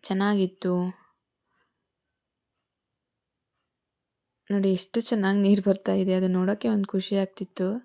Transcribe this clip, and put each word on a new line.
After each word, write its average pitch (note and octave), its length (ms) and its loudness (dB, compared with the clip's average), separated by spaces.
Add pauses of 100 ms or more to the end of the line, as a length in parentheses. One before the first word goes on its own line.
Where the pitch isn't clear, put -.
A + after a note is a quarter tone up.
ಚೆನ್ನಾಗಿತ್ತು. F#3+ 680 0 (3750)
ನೋಡಿ G3 220 2
ಎಷ್ಟು - 300 -2
ಚೆನ್ನಾಗ್ G3+ 380 0
ನೀರ್ G3+ 240 4
ಬರ್ತಾ G3 300 0
ಇದೆ, F#3+ 200 0
ಅದು F#3 160 0
ನೋಡಕ್ಕೆ F#3 400 0
ಒಂದ್ G#3 180 0
ಖುಷಿ G3 280 -4
ಆಗ್ತಿತ್ತು. F#3+ 520 -4 (180)